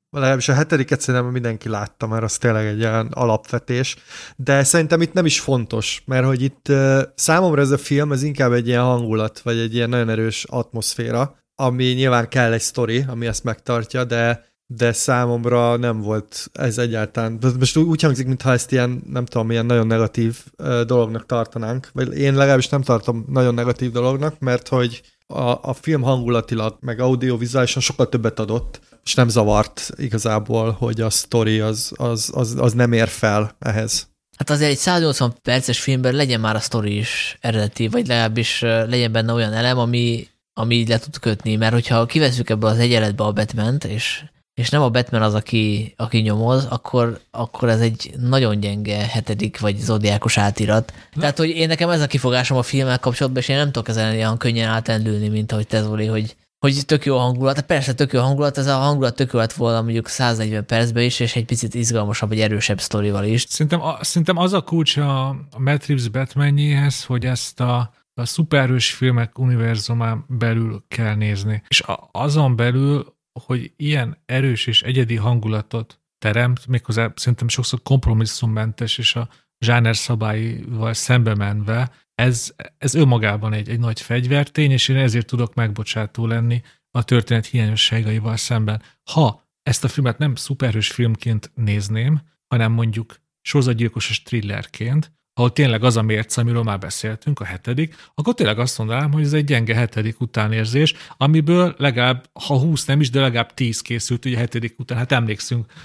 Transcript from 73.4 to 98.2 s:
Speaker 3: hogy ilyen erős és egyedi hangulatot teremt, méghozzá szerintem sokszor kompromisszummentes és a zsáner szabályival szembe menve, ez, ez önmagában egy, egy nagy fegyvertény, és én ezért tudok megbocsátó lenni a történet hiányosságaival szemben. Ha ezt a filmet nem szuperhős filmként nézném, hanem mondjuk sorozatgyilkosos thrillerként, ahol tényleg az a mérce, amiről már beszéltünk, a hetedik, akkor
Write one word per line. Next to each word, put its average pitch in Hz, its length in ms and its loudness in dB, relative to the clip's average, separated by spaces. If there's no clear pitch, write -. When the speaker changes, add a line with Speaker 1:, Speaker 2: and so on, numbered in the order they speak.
Speaker 3:
hogy 123 320 -6
ilyen 147 500 -2
erős 127 400 0
és 113 160 2
egyedi 127 340 0
hangulatot 110 840 -2
teremt, 120 480 0
méghozzá 117 500 -2
szerintem 120 320 0
sokszor - 340 -4
kompromisszummentes 110 1160 0
és 117 160 -2
a 120 140 -4
zsáner 117 320 4
szabályival 113 1000 -4
szembe 117 400 2
menve, 104 560 -2
ez, 120 400 0
ez 131 160 -2
önmagában 110 580 2
egy, 107 160 -4
egy 117 100 -2
nagy 117 220 -2
fegyvertény, 139 720 0
és 131 180 2
én 135 80 2
ezért 120 300 2
tudok 120 280 -2
megbocsátó 110 720 -4
lenni 117 360 0
a 123 120 -2
történet 117 440 2
hiányosságaival 110 920 0
szemben. 110 460 -2
Ha 139 380 2
ezt - 220 0
a 131 40 2
filmet 127 300 -2
nem 147 160 0
szuperhős 110 560 -2
filmként 113 640 -2
nézném, 110 640 0
hanem 113 260 2
mondjuk 113 480 -2
sorozatgyilkosos 117 800 0
thrillerként, 110 920 -4
ahol 120 180 2
tényleg 117 320 2
az 120 120 4
a 113 60 2
mérce, 110 380 -2
amiről 117 220 0
már 104 160 -2
beszéltünk, 107 640 -6
a - 40 -8
hetedik, 120 520 -4
akkor 226 200 -2